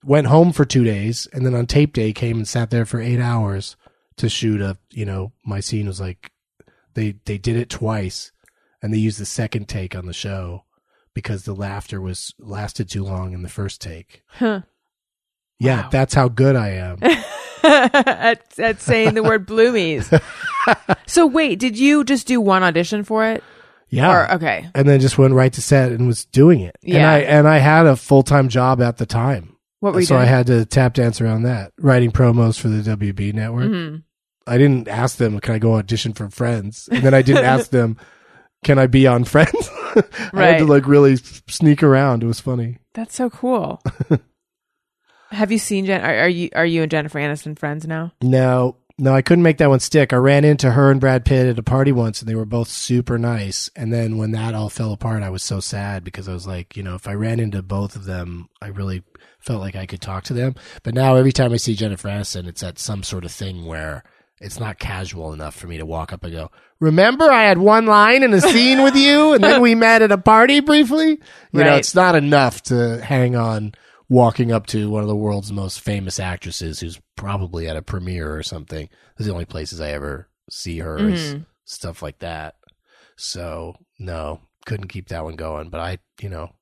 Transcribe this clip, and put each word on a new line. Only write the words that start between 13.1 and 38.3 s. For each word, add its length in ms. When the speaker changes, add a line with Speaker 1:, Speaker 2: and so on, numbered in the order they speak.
Speaker 1:
in 100
the 60
first 320
take. 460
Speaker 2:
Huh. 360
Speaker 1:
Yeah, 240
Speaker 2:
Wow. 80
Speaker 1:
that's 240
how 140
good 280
I 140
am. 320
Speaker 2:
<laughs> 640
At, 920
at 240
saying 320
the 80
word 240
Bloomies. 640
Speaker 1:
<laughs> 840
Speaker 2:
So 200
wait, 320
did 200
you 260
just 240
do 120
one 220
audition 420
for 220
it? 160
Speaker 1:
Yeah. 240
Speaker 2:
Or, 220
okay. 420
Speaker 1:
And 120
then 120
just 180
went 160
right 180
to 100
set 300
and 140
was 200
doing 340
it. 240
And 80
Speaker 2:
Yeah. 180
Speaker 1:
I, 80
and 300
I 100
had 280
a 100
full-time 520
job 320
at 180
the 80
time. 500
Speaker 2:
What 140
were 60
you 60
Speaker 1:
So 100
I 40
Speaker 2:
doing? 80
Speaker 1:
had 180
to 180
tap 300
dance 260
around 220
that, 380
writing 320
promos 480
for 80
the 140
W 300
B 200
network. 380
Speaker 2:
Mm-hmm. 260
Speaker 1:
I 120
didn't 300
ask 300
them, 220
"Can 140
I 40
go 160
audition 400
for 160
Friends?" 640
And 100
then 120
I 80
didn't 220
Speaker 2:
<laughs> 120
Speaker 1:
ask 140
them, 260